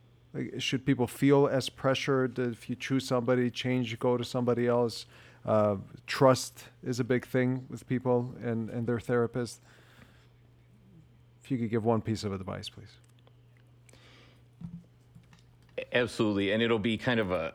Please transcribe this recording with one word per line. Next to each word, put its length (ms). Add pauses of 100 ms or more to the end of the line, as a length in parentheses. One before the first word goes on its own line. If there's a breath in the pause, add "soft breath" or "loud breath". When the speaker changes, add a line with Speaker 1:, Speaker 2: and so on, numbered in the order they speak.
(340)
Speaker 1:
like, 260
should 260
people 200
feel 420
as 200
pressured 720
if 300
you 80
choose 280
somebody, 460
change, 480
go 180
to 60
somebody 440
else? 380 (400 loud breath)
Uh, 300 (320)
trust 580 (160)
is 180
a 40
big 220
thing 440
with 180
people 540
and, 280
and 180
their 120
therapist. 600 (1800 soft breath)
If 80
you 60
could 140
give 120
one 180
piece 220
of 100
advice, 360
please. 220 (3000 soft breath)
Speaker 2:
Absolutely. 580
And 100
it'll 180
be 180
kind 220
of 120
a 240